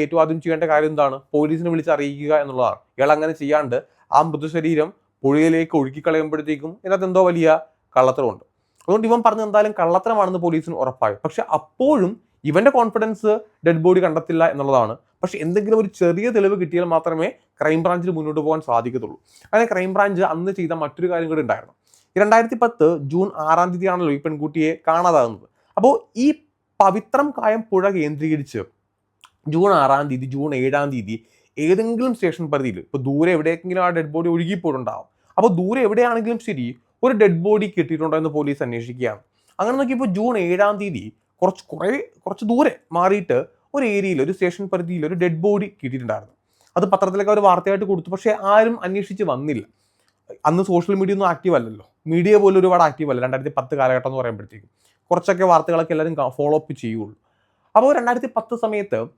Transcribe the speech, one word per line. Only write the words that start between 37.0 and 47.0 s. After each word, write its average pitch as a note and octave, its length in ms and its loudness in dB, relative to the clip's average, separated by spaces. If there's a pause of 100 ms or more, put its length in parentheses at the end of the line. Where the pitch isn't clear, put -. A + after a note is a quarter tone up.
ഒരു B3+ 160 2
ഡെഡ് F3 260 4
ബോഡി G#3+ 200 2 (100)
കിട്ടിയിട്ടുണ്ടോ D#3 440 -2
എന്ന് D#3 160 -2
പോലീസ് C#3+ 300 -2
അന്വേഷിക്കുകയാണ്. A#2+ 540 -6 (400)
അങ്ങനെ A3 200 0
നോക്കിയപ്പോൾ C4 280 -2 (100)
ജൂൺ A#3+ 160 0 (120)
ഏഴാം G3+ 340 2
തീയതി D#3+ 240 -8 (380)
കുറച്ച്, F#3+ 200 0 (100)
കുറേ, E3 180 -4 (340)
കുറച്ച് G3+ 280 -8
ദൂരെ C4+ 200 2 (240)
മാറിയിട്ട് F#3 420 0 (380)
ഒരു C#4 80 0 (100)
ഏരിയയിൽ, F#3+ 300 -2
ഒരു E3 120 -2
സ്റ്റേഷൻ F3+ 360 -4
പരിധിയിൽ F3 360 -4
ഒരു F3+ 140 -6
ഡെഡ് E3+ 220 0
ബോഡി G#3 220 0 (140)
കിട്ടിയിട്ടുണ്ടായിരുന്നു. A#2+ 540 -8 (420)
അത് F3 160 -4
പത്രത്തിലൊക്കെ G3 400 0